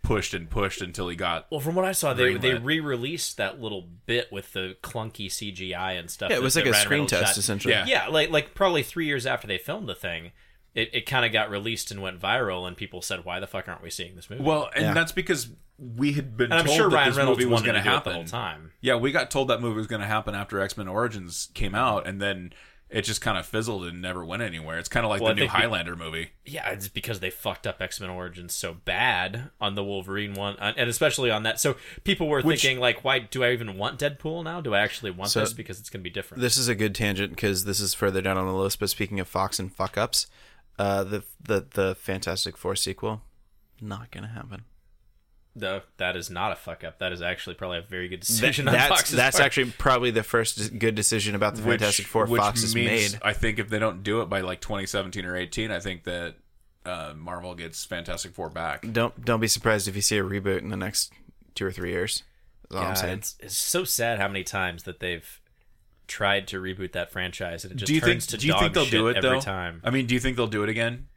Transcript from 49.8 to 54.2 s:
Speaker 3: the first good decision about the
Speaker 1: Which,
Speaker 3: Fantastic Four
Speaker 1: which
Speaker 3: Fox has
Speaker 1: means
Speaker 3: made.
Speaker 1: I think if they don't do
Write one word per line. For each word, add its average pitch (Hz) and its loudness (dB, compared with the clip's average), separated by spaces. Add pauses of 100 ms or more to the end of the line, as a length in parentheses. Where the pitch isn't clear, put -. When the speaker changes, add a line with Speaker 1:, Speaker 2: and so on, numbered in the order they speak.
Speaker 3:
the 110 2
first 110 0
good 113 4
decision 104 2
about 104 2
the 110 -6
Speaker 1:
Which, 117 4
Speaker 3:
Fantastic 104 2
Four 110 2
Speaker 1:
which 117 4
Speaker 3:
Fox 104 4
has 110 0
Speaker 1:
means 113 2
Speaker 3:
made. 107 -8
Speaker 1:
I 104 2
think 107 2
if 104 -2
they 107 0
don't 101 0
do 107 2